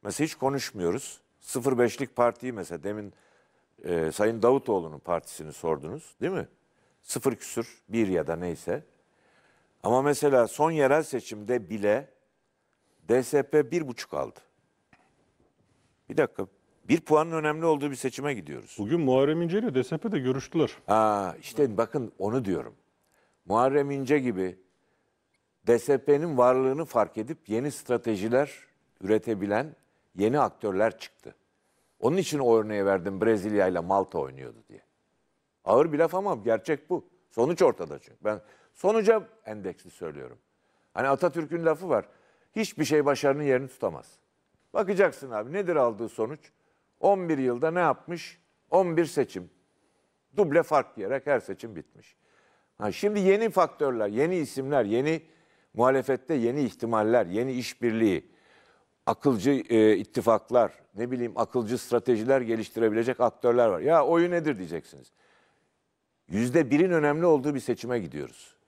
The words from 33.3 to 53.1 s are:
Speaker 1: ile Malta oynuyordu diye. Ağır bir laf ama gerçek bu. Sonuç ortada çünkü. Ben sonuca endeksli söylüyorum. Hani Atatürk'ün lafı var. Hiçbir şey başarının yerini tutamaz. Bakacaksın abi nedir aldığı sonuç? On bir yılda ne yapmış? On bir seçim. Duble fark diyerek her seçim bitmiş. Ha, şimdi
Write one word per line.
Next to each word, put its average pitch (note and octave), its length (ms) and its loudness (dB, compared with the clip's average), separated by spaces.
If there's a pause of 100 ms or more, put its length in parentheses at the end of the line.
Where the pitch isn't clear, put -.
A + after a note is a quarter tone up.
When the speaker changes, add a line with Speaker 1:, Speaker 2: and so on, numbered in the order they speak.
Speaker 1:
ile F2+ 140 0
Malta F#2 380 0
oynuyordu C2 400 -10 (100)
diye. G#1 140 -20 (840)
Ağır C#3 280 4
bir D3 60 -2
laf E3 160 2
ama F#3+ 200 -2
gerçek A2+ 560 -2
bu. F3 140 -4 (260)
Sonuç D#3 320 0
ortada E2+ 360 0
çünkü. - 260 -20
Ben G#2+ 160 -4 (340)
sonuca G#3+ 540 2 (180)
endeksli G2 440 -12
söylüyorum. C#2+ 480 -14 (560)
Hani B2 140 0
Atatürk'ün D#3+ 560 -2
lafı D#3+ 240 0
var. A2+ 160 0 (520)
Hiçbir F3+ 280 -4
şey C#3+ 200 2
başarının C#3+ 380 2
yerini C3 260 0
tutamaz. E2 380 -8 (680)
Bakacaksın F#3 560 0
abi A2+ 220 -6
nedir F3+ 240 -2
aldığı A#2 320 0
sonuç? B2 320 -6 (600)
On F#3+ 280 2
bir D#3 100 0
yılda C3 320 0
ne E3+ 80 -2
yapmış? D#3+ 600 -2 (320)
On F3 260 2
bir E3+ 100 2
seçim. G2 440 -4 (840)
Duble D#3+ 260 4
fark C#3+ 340 0
diyerek A2+ 300 -6
her C#3 140 2
seçim G2+ 360 -14
bitmiş. - 400 -20 (600)
Ha, G#2+ 140 -4
şimdi G#3 280 -2